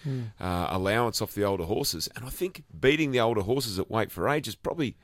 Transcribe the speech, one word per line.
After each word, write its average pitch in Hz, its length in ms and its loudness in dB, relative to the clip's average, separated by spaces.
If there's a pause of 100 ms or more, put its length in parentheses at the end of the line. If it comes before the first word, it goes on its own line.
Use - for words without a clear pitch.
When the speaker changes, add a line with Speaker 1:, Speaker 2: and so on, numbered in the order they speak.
Speaker 1:
Mm. 123 340 -4
Speaker 2:
uh, 90 300 0
allowance 104 520 2
off 104 120 -4
the 101 100 0
older 98 200 0
horses. 87 520 -2
And 113 100 -10
I 131 40 -10
think - 340 -6 (140)
beating 143 340 4
the 123 80 4
older 113 220 4
horses 113 360 0
at - 120 -2
weight 110 200 0
for 90 180 0
age 147 200 0
is 104 80 -8
probably 151 480 -2